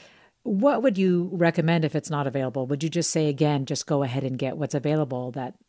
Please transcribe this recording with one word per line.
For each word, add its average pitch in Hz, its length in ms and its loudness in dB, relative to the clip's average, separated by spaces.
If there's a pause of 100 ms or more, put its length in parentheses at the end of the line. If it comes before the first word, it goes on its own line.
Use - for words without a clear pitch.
(420)
what 226 380 2
would 247 160 2
you 180 360 2
recommend 165 520 2
if 147 120 -2
it's 143 120 -4
not 143 200 -2
available? 131 400 -2
Would 143 160 -2
you 165 40 -2
just 165 220 -2
say, 156 160 2
again, 147 400 2
just - 220 -6
go 139 160 2
ahead 131 180 -2
and 127 160 -4
get 131 180 -4
what's 147 200 -2
available, 131 560 -2
that, 131 220 -8 (140)